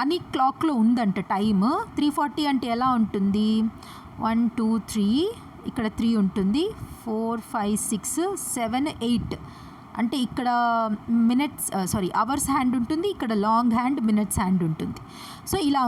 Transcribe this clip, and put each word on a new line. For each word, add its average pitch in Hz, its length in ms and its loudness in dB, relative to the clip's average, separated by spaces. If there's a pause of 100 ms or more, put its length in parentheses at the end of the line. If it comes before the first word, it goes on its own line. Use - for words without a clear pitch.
అని 320 160 0 (160)
క్లాక్లో 277 480 2
ఉందంట 220 360 4 (140)
టైమ్. 202 320 2 (300)
త్రీ 294 140 2 (100)
ఫార్టీ 302 340 0
అంటే 254 220 0
ఎలా 254 160 2 (100)
ఉంటుంది? 208 480 2 (800)
వన్, 226 160 2 (140)
టూ, 220 120 0 (220)
త్రీ, 202 180 2 (600)
ఇక్కడ 220 180 -4 (120)
త్రీ 226 100 2 (140)
ఉంటుంది, 202 400 2 (400)
ఫోర్, 226 380 -2 (120)
ఫైవ్, 208 240 0 (120)
సిక్స్, 220 320 -4 (340)
సెవెన్, 254 340 -2 (200)
ఎయిట్. 202 260 0 (680)
అంటే 240 160 0 (100)
ఇక్కడ 247 220 -2 (800)
మినిట్స్, 262 380 0 (100)
ఆ, - 20 0 (140)
సారీ, 185 180 0 (100)
అవర్స్ 269 320 0
హ్యాండ్ 262 260 2
ఉంటుంది, 320 360 0
ఇక్కడ 226 180 -2 (140)
లాంగ్ 226 320 4
హ్యాండ్, 262 200 0 (120)
మినిట్స్ 208 320 2
హ్యాండ్ 185 260 4
ఉంటుంది. 160 300 -4 (500)
So, 381 80 0 (120)
ఇలా 277 180 4